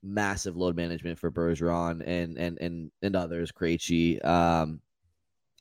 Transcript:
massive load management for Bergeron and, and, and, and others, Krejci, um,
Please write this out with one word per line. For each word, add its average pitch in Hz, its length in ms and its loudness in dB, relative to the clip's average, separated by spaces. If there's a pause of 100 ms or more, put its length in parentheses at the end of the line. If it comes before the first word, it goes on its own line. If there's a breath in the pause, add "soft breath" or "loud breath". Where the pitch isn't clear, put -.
massive 98 520 -2
load 87 200 2
management 85 420 -4
for 82 140 -2
Bergeron 85 760 0
and, 85 320 -2
and, 85 240 -4
and, 85 300 -6 (100)
and 98 140 0
others, 85 360 -2
Krejci, 85 720 2
um, 82 560 4 (800)